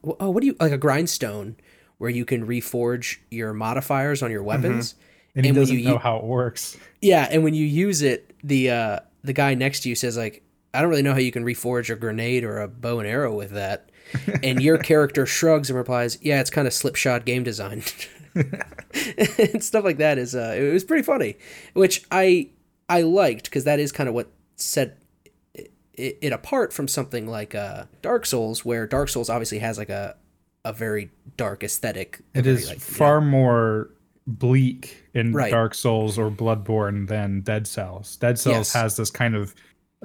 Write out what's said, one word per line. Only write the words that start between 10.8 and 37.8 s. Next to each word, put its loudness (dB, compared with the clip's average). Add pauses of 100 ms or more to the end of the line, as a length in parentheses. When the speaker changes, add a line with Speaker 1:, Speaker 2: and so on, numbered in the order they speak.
Speaker 1:
don't 4
really 4
know 4
how 4
you 2
can -4
reforge -2
a -4
grenade -2
or -6
a -6
bow -6
and -4
arrow -2
with -8
that." -6 (240)
Speaker 3:
<laughs> -4
Speaker 1:
And 2
your 6
character 4
shrugs 2
and -2
replies, -2
"Yeah, 2
it's -4
kinda 0
slipshod 0
game 0
design." -8 (520)
<laughs> -
And -2
stuff 0
like 0
that 4
is, -4
uh, -4
it 0
was 2
pretty 0
funny, -2 (360)
which 4
I, 4 (400)
I 4
liked, 2
'cause -2
that 2
is -2
kinda -2
what -4 (260)
set -2 (960)
it, -8
it -2
apart -2
from -4
something -4
like, -8
uh, -8 (160)
Dark 0
Souls, -2
where -2
Dark -2
Souls -4
obviously -4
has, -4
like, -8
a, -8 (500)
a -8
very -4 (260)
dark -4
aesthetic, -6 (160)
a 2
Speaker 3:
It 2
Speaker 1:
very, 6
Speaker 3:
is -2
Speaker 1:
like, -10
you -16
Speaker 3:
far 4
Speaker 1:
know 2
Speaker 3:
more 2 (360)
bleak 0 (100)
in 0
Speaker 1:
Right. 0
Speaker 3:
Dark 2
Souls 0
or 0
Bloodborne -2
than -2
Dead -2
Cells. -10